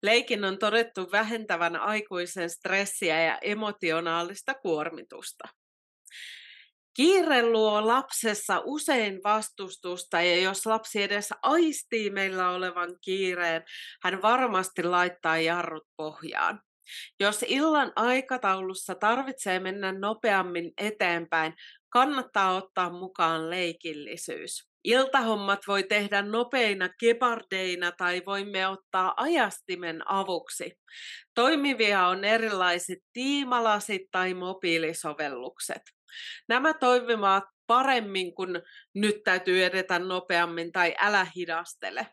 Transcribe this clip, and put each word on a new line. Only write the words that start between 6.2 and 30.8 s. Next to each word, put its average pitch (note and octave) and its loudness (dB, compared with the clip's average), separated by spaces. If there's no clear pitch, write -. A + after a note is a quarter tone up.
Kiire D#4+ 6
luo A3 4
lapsessa A3+ 0
usein A#3+ -2
vastustusta, F#3 -2
ja F3 4
jos F#3+ 0
lapsi A3 0
edes G3+ -2
aistii C4+ 2
meillä F#3+ 0
olevan F3+ -4
kiireen, F3 -2
hän F#3 0
varmasti G#3+ 2
laittaa F3 0
jarrut D#3+ -2
pohjaan. D#3 -4
Jos G3+ 0
illan C#4+ 2
aikataulussa G#3 0
tarvitsee A3+ 0
mennä F#3+ -4
nopeammin F#3+ -2
eteenpäin, E3+ -2
kannattaa B3 2
ottaa F#3+ -2
mukaan E3+ -2
leikillisyys. D#3+ -8
Iltahommat A3+ 2
voi G3 2
tehdä G3+ 0
nopeina G#3+ 0
gepardeina F#3+ 0
tai F3+ -2
voimme G3 -4
ottaa F#3+ -2
ajastimen F#3+ -2
avuksi. - -4